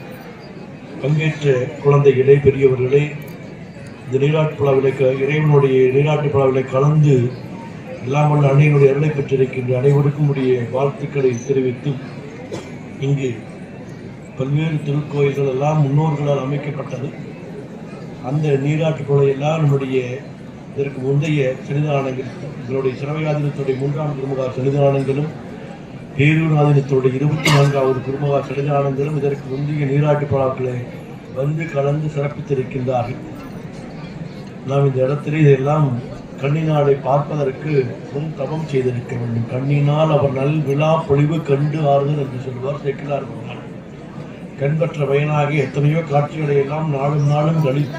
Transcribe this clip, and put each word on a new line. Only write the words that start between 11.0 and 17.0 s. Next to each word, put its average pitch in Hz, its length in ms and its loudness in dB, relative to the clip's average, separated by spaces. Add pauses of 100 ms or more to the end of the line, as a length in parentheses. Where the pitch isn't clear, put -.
தெரிவித்து, 131 440 0 (1080)
இங்கு 135 300 0 (1040)
பல்வேறு 147 500 -2
திருக்கோயில்கள் 143 640 0
எல்லாம் 147 320 2
முன்னோர்களால் 143 640 2
அமைக்கப்பட்டது. 135 680 -6 (1160)